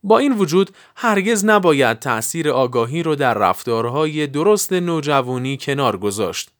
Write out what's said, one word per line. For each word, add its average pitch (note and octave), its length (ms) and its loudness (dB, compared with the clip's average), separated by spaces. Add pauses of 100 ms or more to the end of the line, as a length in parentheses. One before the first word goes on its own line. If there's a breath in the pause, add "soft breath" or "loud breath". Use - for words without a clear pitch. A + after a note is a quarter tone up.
با A3 120 6
این C#4 140 2
وجود F#3+ 380 0 (260 soft breath)
هرگز G#3 480 0
نباید D#3 540 4
تأثیر C#3+ 520 -4
آگاهی B2 520 0
رو D#3+ 120 -2
در C3 200 0
رفتارهای A#2+ 920 0
درست F3 460 0
نوجوانی C#3 840 -2
کنار C3+ 400 -2
گذاشت. G2 640 -4